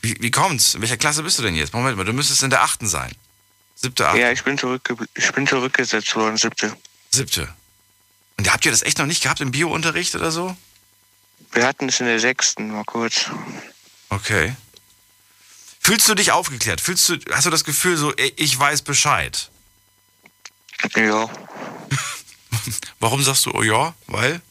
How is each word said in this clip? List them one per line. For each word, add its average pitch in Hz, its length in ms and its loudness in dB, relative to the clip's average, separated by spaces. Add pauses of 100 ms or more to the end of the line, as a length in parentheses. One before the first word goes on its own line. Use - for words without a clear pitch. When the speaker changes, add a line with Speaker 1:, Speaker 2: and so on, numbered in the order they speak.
Speaker 1:
Wie, 113 200 -2
wie 113 100 -2
kommt's? 143 440 2
In 95 60 -8
welcher 117 160 -2
Klasse 151 260 0
bist 170 160 0
du 127 40 -2
denn 92 120 0
jetzt? 76 180 -2
Moment 120 240 0
mal, 95 80 -2
du 107 80 -2
müsstest 135 300 2
in 135 60 0
der 131 140 4
achten - 240 -2
sein. 76 240 -4 (640)
Siebte, - 320 0
achte. 95 120 4
Speaker 2:
Ja, 120 120 4
ich 123 120 -4
bin 139 140 0
zurückge-, 127 580 -4
ich - 180 0
bin 135 120 0
zurückgesetzt 127 720 0
worden, 110 220 2
siebte. 113 380 -2 (360)
Speaker 1:
Siebte. 95 420 -2 (840)
Und 92 160 2
habt 117 120 2
ihr 156 60 4
das 113 120 2
echt - 140 0
noch 151 100 0
nicht - 160 0
gehabt 135 180 0
im 135 100 -2
Biounterricht 165 640 0
oder 165 160 -2
so? 180 240 -4 (1000)
Speaker 2:
Wir 117 120 4
hatten 135 220 0
es - 140 0
in 123 60 0
der 117 120 2
sechsten, 110 520 0
mal 107 120 -6
kurz. 117 440 -2 (840)
Speaker 1:
Okay. 98 440 0 (1300)
Fühlst - 300 4
du 220 40 6
dich 175 200 4
aufgeklärt? 123 480 -2
Fühlst - 260 2
du, 170 100 0 (140)
hast - 140 2
du 180 40 2
das 160 140 2
Gefühl 175 320 2
so, 147 200 0
ey, 139 200 2
ich 139 240 0
weiß 143 220 2
Bescheid? 127 680 0 (1500)
Speaker 2:
Ja. 110 340 2 (920)
Speaker 1:
<laughs> - 800 -8
Warum 123 240 2
sagst 135 220 4
du, - 60 -2
oh - 120 0
ja? 120 320 2 (120)
Weil? 135 440 -2